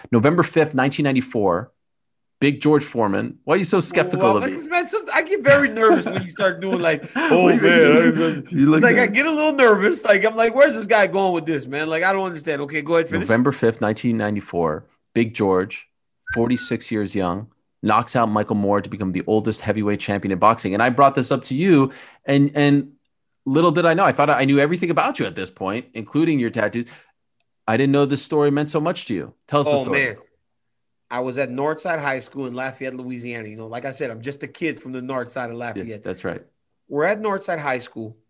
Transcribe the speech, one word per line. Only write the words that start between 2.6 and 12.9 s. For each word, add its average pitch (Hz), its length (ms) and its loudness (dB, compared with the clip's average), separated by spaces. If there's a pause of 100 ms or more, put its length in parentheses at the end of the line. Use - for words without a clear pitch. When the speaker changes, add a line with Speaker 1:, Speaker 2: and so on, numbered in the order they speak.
Speaker 1:
George 147 220 4
Foreman. 107 640 -2
Why 151 100 2
are - 20 2
you 196 60 0
so 180 180 0
skeptical - 460 0
Speaker 2:
Well, - 100 4
Speaker 1:
of - 60 -2
me? - 80 -4
Speaker 2:
because, 302 160 -10
man, 349 180 -2
some, 427 260 -6
I - 120 0
get 349 180 -4
very 277 280 4
nervous 226 360 2
when 190 180 -6
you 175 100 -12
start 185 280 -2
doing 190 180 -4
like, 160 320 -2
Speaker 1:
<laughs> - 40 -8
Speaker 2:
"Oh, 262 300 4
Speaker 1:
What - 80 6
are - 20 4
you - 60 2
Speaker 2:
man." 165 540 6
Speaker 1:
doing? 156 360 -2
You 143 180 2
look 156 80 6
Speaker 2:
It's 156 60 2
like, 240 140 6
I 247 80 4
Speaker 1:
nervous. 208 120 0
Speaker 2:
get 277 80 2
a 330 60 0
little 302 220 0
nervous. 233 520 4
Like, 196 180 4
I'm 220 120 0
like, 226 200 0
"Where's 277 200 6
this 220 100 -8
guy 202 220 4
going 185 260 0
with 165 140 -4
this, 143 180 -4
man?" 147 240 -6
Like, 160 140 -2
I 190 100 2
don't 190 140 -2
understand. 151 340 -6
Okay, 147 220 -6
go 151 120 -4